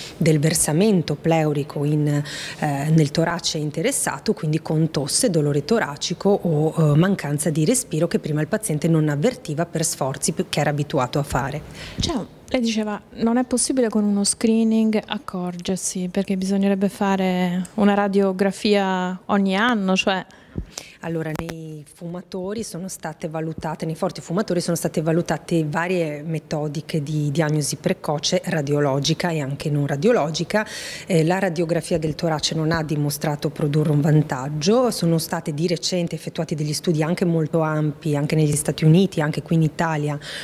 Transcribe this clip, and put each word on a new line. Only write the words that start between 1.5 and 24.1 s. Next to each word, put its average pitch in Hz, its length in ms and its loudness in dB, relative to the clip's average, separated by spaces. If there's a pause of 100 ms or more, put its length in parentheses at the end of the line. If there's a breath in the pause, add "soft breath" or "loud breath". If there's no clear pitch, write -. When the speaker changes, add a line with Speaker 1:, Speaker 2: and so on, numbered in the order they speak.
Speaker 1:
in, 147 240 2
eh, 147 600 -2
nel 147 400 4
torace 170 480 -2
interessato, 151 760 -2
quindi 156 260 -2
con 160 300 0
tosse, 151 400 0
dolore 147 340 2
toracico 170 640 0
o, 156 640 2
eh, - 20 4
mancanza 170 540 2
di 156 160 2
respiro 160 420 0
che - 120 0
prima 151 220 -2
il 151 60 -2
paziente 170 400 -2
non 156 220 4
avvertiva 151 560 -2
per 160 180 -2
sforzi 151 520 -2 (120)
che - 120 -2
era 151 100 2
abituato 143 480 0
a 139 60 2
fare. 139 400 -4 (360 loud breath)
Speaker 2:
Cioè, - 160 -2 (320)
lei 262 140 0
diceva, 214 400 -2 (140)
non 233 220 0
è 254 60 2
possibile 254 460 0
con 214 140 0
uno 202 200 2
screening 220 800 2
accorgersi, 180 1080 -6
perché 196 260 -2
bisognerebbe 196 520 2
fare 185 840 0
una 202 200 4
radiografia 196 1300 2
ogni 196 300 2
anno, 202 400 2
cioè 190 280 0 (800 loud breath)
Speaker 1:
Allora, 160 320 -6
nei 160 600 -10
fumatori 185 680 -10
sono 175 260 -10
state 160 400 -10
valutate, 160 560 -6
nei 160 100 -4
forti - 240 -4